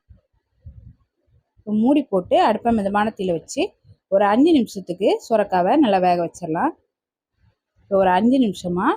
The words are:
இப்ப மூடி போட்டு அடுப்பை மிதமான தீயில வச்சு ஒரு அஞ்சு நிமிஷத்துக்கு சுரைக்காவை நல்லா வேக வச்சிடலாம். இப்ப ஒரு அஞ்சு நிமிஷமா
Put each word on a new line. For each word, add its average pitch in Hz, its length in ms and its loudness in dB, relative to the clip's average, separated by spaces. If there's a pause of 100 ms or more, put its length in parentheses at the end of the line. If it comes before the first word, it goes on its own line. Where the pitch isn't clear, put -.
(1500)
இப்ப - 240 -10
மூடி 262 280 2
போட்டு 190 380 -2
அடுப்பை 233 320 0
மிதமான 208 380 -2
தீயில 185 260 -4
வச்சு 165 260 -6 (500)
ஒரு 196 120 2
அஞ்சு 233 280 4
நிமிஷத்துக்கு 196 560 -2 (120)
சுரைக்காவை 202 560 0
நல்லா 220 220 2
வேக 180 220 2
வச்சிடலாம். 170 520 -4 (1040)
இப்ப - 200 -6
ஒரு 190 140 2
அஞ்சு 220 280 2
நிமிஷமா 185 480 -2 (100)